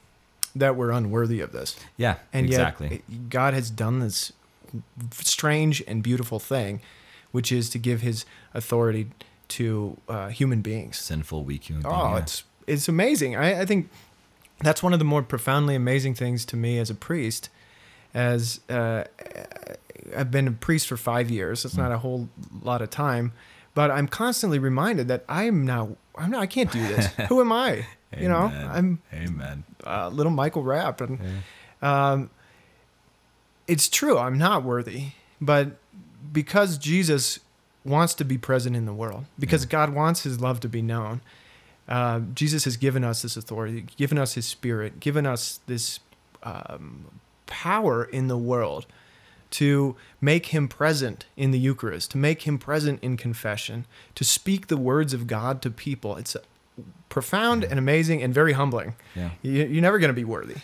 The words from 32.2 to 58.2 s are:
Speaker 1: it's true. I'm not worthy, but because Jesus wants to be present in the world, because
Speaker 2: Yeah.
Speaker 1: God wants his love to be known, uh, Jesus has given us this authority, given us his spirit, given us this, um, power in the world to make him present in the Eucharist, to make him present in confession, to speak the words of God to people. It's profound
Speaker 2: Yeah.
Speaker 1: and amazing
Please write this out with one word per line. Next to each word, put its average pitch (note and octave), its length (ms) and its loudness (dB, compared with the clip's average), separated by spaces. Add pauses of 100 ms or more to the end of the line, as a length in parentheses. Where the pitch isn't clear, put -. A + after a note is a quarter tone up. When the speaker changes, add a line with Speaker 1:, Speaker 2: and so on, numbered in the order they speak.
Speaker 1:
it's E3 220 2
true. C#4+ 280 4
I'm B2+ 200 2
not E3+ 260 4
worthy, B2 440 -4 (340)
but C#3+ 360 4 (540)
because E3+ 460 2
Jesus D3+ 640 2 (440)
wants D#3 320 4
to D3 100 -2
be C3 120 0
present B2 380 0
in A2+ 100 -2
the G#2 80 -4
world, A2 320 -8 (140)
because C#3 240 2
Speaker 2:
Yeah. B2 80 -6
Speaker 1:
God D3+ 220 4
wants D#3 300 2
his B2+ 160 -4
love B2+ 220 0
to A#2+ 80 -4
be A#2 120 -2
known, A2+ 400 -4 (640)
uh, A#2+ 340 0 (120)
Jesus D3+ 320 0
has B2+ 120 -2
given C3 260 2
us A#2 180 -2
this A#2 160 -6
authority, A2+ 480 -6 (120)
given C#3 200 2
us C3+ 160 0
his A#2 120 -6
spirit, A2 540 -4
given D3 260 0
us - 420 -4
this, A#2+ 320 -4 (440)
um, D2 600 -12 (420)
power E3+ 560 0
in C3 240 -2
the B2 100 0
world A#2 480 -2 (640)
to C#3 440 2 (240)
make D#3+ 280 2
him D3 200 0
present C#3 580 0 (120)
in C3+ 140 2
the C3 80 4
Eucharist, A#2 520 -2
to C3+ 60 -2
make D3+ 260 2
him D3 140 0
present D3 460 -2
in B2+ 140 -2
confession, A2+ 680 -6 (300)
to - 80 -4
speak F#3+ 440 2
the D#3 100 2
words C3+ 360 2
of A#2+ 140 -4
God A#2+ 340 -2
to B2+ 80 -2
people. A#2 480 -6
It's - 180 -8 (720)
profound A3+ 560 0
Speaker 2:
Yeah. - 60 -2
Speaker 1:
and C3+ 100 0
amazing D#3 420 4